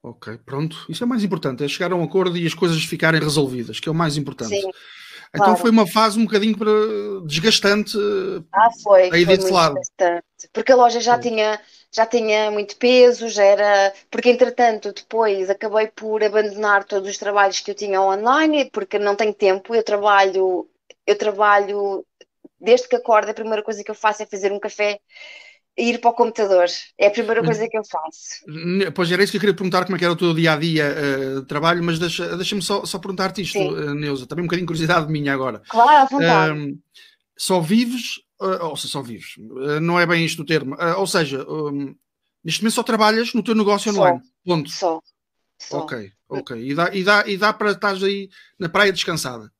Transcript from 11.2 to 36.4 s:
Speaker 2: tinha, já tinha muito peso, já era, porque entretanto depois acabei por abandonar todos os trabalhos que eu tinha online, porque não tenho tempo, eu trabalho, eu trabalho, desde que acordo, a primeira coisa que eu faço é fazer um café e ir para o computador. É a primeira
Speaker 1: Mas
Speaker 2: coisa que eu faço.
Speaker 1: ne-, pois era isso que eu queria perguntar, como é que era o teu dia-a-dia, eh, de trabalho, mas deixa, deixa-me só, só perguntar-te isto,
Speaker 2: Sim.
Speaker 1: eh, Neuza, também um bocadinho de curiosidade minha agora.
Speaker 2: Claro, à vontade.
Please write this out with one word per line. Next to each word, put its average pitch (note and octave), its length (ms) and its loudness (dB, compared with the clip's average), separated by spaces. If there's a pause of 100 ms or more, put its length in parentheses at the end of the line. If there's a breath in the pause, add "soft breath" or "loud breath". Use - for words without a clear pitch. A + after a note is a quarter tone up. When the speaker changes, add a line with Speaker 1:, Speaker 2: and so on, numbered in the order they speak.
Speaker 2:
tinha, G#3+ 320 0 (320 soft breath)
já A3 140 2
tinha G#3+ 460 0
muito G#3 260 -6
peso, B3 520 6
já G#3 140 2
era, G3+ 500 4 (180 loud breath)
porque A#3+ 180 0
entretanto A#3+ 640 2
depois G3+ 560 -2
acabei G#3+ 380 0
por G#3+ 360 -4
abandonar G#3 600 2
todos G3 260 -4
os G3 80 -10
trabalhos G3+ 420 0
que - 120 -10
eu G3 40 -6
tinha G3+ 260 -2
online, C4 720 2
porque G3+ 280 -6
não G3+ 160 0
tenho G#3 180 -2
tempo, G3 400 0
eu A3 100 2
trabalho, G3 880 2 (380)
eu G#3 100 2
trabalho, G3+ 880 0 (540)
desde A#3+ 280 2
que - 80 0
acordo, A3 360 2
a - 20 -6
primeira A3 300 -6
coisa G#3 200 -8
que - 80 -12
eu G#3+ 40 -8
faço G#3+ 280 -2
é - 40 -8
fazer G3 240 -4
um G3+ 80 -6
café G#3 400 -4 (800 loud breath)
e A#3+ 140 0
ir A#3 100 -2
para A#3 100 4
o - 20 -6
computador. G#3 540 2 (300)
É G3+ 100 4
a G3+ 40 6
primeira A3+ 320 0
Speaker 1:
Mas - 0 -
Speaker 2:
coisa G#3+ 260 -2
que A3 80 -6
eu G#3+ 80 -4
faço. - 600 -12
Speaker 1:
ne-, E3+ 440 -2
pois F3 200 -2
era F3+ 120 2
isso G3+ 80 -2
que G#3+ 60 -4
eu F3+ 40 -2
queria G3+ 140 2
perguntar, F#3 300 -2
como F#3 100 -4
é D#3+ 40 -4
que F3+ 60 0
era F3 80 2
o E3 40 -4
teu F3 160 0
dia-a-dia, D#3+ 520 2
eh, C3+ 560 -2
de C3 60 -16
trabalho, E3 360 0
mas E3 160 -2
deixa, E3+ 380 -6
deixa-me F#3+ 240 -4
só, G3+ 240 -4
só F#3+ 140 -8
perguntar-te F#3+ 420 -4
isto, F#3+ 220 -4
Speaker 2:
Sim. F3 140 -4
Speaker 1:
eh, D3 160 -6
Neuza, C#3+ 340 -6
também E3 160 -6
um E3+ 40 -4
bocadinho F3 200 -2
de F3 60 -6
curiosidade D#3+ 380 0
minha C#3+ 220 -2
agora. C3 340 -4
Speaker 2:
Claro, B3+ 360 6
à - 20 6
vontade. E3 480 2